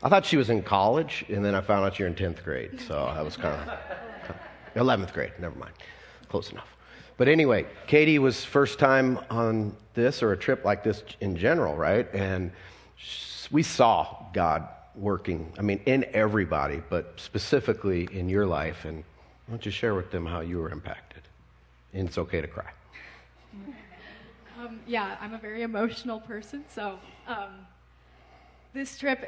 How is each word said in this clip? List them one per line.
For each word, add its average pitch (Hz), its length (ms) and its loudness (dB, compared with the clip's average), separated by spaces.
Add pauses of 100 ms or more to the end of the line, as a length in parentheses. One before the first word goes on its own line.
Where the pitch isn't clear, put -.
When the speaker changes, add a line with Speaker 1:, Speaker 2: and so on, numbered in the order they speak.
Speaker 1:
I - 60 2
thought 196 160 8
she - 120 2
was 123 140 4
in 110 120 4
college, 110 680 2
and 101 160 0
then 101 100 2
I 95 60 2
found 98 240 2
out 95 140 -2
you're 95 100 0
in 87 60 -2
tenth 85 280 -4
grade, 67 380 -6
so 71 340 -4
that 78 100 -4
was 78 120 -8
kinda, 76 420 -6 (960)
eleventh 113 380 2
grade, 62 260 -4
never 85 200 -8
mind. - 160 -14 (540)
Close - 220 -6
enough. - 180 -14 (500)
But 127 100 6
anyway, 139 380 6 (200)
Katie 151 320 8
was 135 260 4
first - 340 2
time 135 400 6 (120)
on 110 440 0 (200)
this 123 280 2
or 110 100 4
a 95 40 2
trip - 280 0
like 101 200 2
this 107 180 0 (180)
in 98 160 -2
general, 107 380 2
right? 87 400 2
And 95 360 -2 (500)
s-, - 500 -14
we 151 120 4
saw 107 640 4 (100)
God 78 340 2 (260)
working, 90 640 -4
I 101 40 -4
mean, 101 240 0
in 135 260 4
everybody, 82 800 0
but 85 280 -4
specifically 95 920 0
in 90 160 -6
your 98 180 2
life. 80 380 -4
And 80 140 -10
why - 540 -20
don't 113 120 -10
you 104 80 -4
share 107 220 0
with 90 160 -4
them 85 160 -4
how 85 140 -4
you 85 180 -6
were 80 120 -4
impacted? - 520 -12 (720)
And 95 120 -2
it's - 120 -6
okay 82 240 -2
to 73 40 -8
cry. - 240 -12 (1900)
Speaker 2:
Um, 226 260 -14
yeah, 208 340 -4
I'm 214 120 -10
a 226 60 -12
very 220 240 -10
emotional 226 580 -2
person, 226 480 -14
so, 202 300 -10 (280)
um, 196 400 -10 (1080)
this 269 240 -10
trip, 269 300 -2